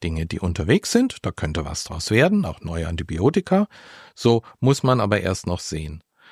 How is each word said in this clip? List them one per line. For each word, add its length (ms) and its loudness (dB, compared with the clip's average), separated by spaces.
Dinge, 220 -2
die 160 -6
unterwegs 500 0
sind, 300 2
da 100 -4
könnte 320 -4
was 220 -8
draus 260 -6
werden, 320 4
auch 160 -6
neue 300 -4
Antibiotika. 800 0
So 280 2
muss 240 2
man 160 4
aber 220 0
erst 260 -2
noch 140 -2
sehen. 420 -8